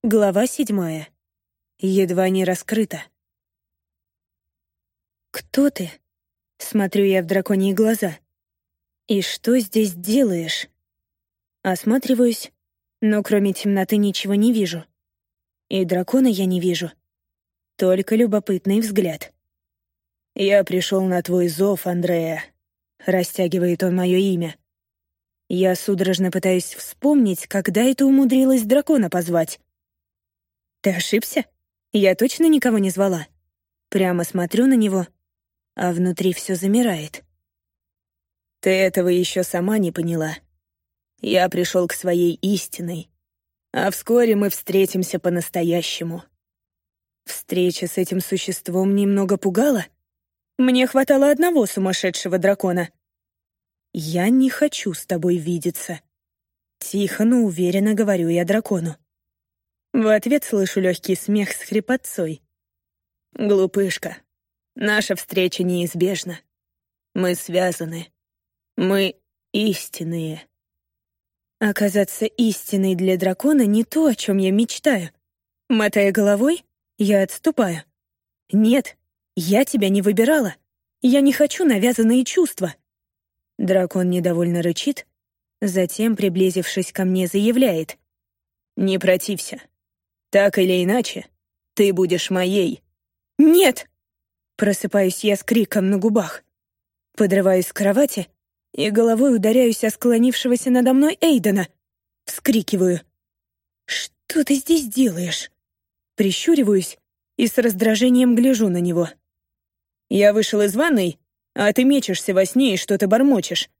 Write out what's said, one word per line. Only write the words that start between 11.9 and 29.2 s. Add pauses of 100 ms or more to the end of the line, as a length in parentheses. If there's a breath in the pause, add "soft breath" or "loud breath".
но
кроме
темноты
ничего
не
вижу. (840)
И
дракона
я
не
вижу. (840)
Только
любопытный
взгляд. (1040)
«Я
пришёл
на
твой
зов,
Андреа», — (640)
растягивает
он
моё
имя. (880)
Я
судорожно
пытаюсь
вспомнить,
когда
это
умудрилась
дракона
позвать. (1200)